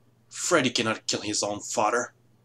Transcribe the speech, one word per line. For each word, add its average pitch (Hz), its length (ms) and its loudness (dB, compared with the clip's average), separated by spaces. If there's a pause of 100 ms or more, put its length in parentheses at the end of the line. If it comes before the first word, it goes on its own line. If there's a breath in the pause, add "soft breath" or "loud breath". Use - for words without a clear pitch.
(300)
Freddy 143 400 2
cannot 110 360 -2
kill - 140 -2
his 104 220 -2
own 104 180 -4
father. 117 540 0 (300)